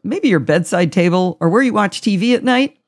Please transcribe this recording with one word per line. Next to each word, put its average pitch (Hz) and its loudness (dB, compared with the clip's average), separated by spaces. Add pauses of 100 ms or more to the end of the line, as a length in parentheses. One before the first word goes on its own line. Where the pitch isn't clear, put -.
maybe 330 -4
your 180 2
bedside 165 0
table 180 0
or 170 0
where 214 2
you 247 0
watch 202 -2
T 202 0
V 233 0
at - -2
night? 254 0 (120)